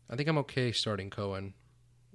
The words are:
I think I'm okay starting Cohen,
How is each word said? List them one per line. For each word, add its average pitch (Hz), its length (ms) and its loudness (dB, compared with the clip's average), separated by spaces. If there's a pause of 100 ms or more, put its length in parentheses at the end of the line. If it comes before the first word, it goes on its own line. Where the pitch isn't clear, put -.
I 120 60 -6
think 143 140 0
I'm 156 100 6
okay 127 320 2
starting 101 380 0
Cohen, 98 440 -4 (600)